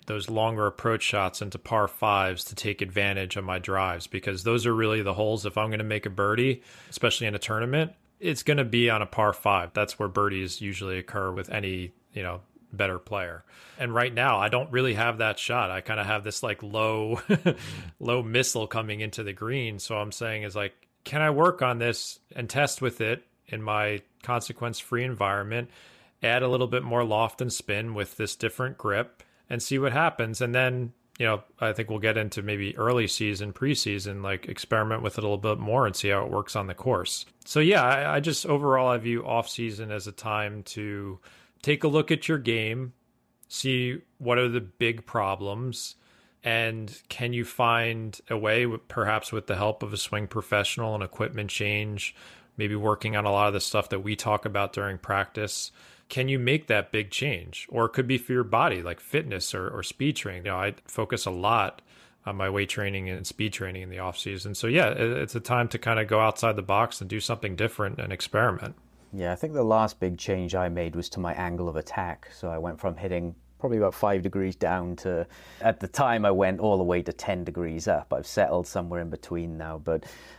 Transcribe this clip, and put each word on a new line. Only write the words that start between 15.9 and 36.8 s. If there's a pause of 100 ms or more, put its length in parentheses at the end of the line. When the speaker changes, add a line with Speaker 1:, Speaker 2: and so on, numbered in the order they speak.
Speaker 1:
have
this,
like,
low, (400)
<laughs>
low
missile
coming
into
the
green.
So
I'm
saying
is,
like, (300)
can
I
work
on
this (160)
and
test
with
it (240)
in
my (220)
consequence-free
environment, (540)
add
a
little
bit
more
loft
and
spin
with
this
different
grip (260)
and
see
what
happens?
And
then, (240)
you
know, (160)
I
think
we'll
get
into
maybe
early
season,
preseason,
like,
experiment
with
it
a
little
bit
more
and
see
how
it
works
on
the
course. (180)